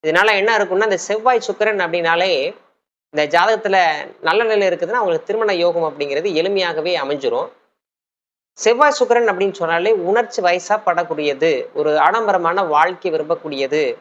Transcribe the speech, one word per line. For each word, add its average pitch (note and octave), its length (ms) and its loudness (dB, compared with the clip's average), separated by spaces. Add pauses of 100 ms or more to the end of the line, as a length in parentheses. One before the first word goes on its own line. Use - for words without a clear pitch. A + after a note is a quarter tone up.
இதனால F3+ 360 2
என்ன G#3+ 180 0
இருக்கும்னா, G3 300 0
இந்த F#3+ 180 0
செவ்வாய் A3+ 400 0
சுக்கிரன் G#3 400 -2
அப்படின்னாலே E3+ 440 0 (840)
இந்த D3+ 100 0 (100)
ஜாதகத்துல G3+ 440 2 (500)
நல்ல F#3+ 140 2 (100)
நிலை G3+ 180 2
இருக்குதுன்னா F3 320 -2
அவங்களுக்கு E3+ 280 -2
திருமண G#3+ 240 0 (100)
யோகம் E3+ 240 0
அப்படிங்கிறது D3 420 -4 (120)
எளிமையாகவே F3+ 600 -2
அமைஞ்சிரும். C3+ 480 -4 (1120)
செவ்வாய் C4+ 360 4
சுக்கிரன் A#3+ 320 2
அப்படின்னு F#3+ 300 -2
சொன்னாலே E3+ 300 0 (180)
உணர்ச்சி A3+ 380 0
வயசா F3+ 280 0 (120)
படக்கூடியது, D#3+ 640 0 (280)
ஒரு D3+ 120 2 (140)
ஆடம்பரமான F#3+ 580 2 (120)
வாழ்க்கை F3 400 2
விரும்பக்கூடியது D3+ 680 -2 (180)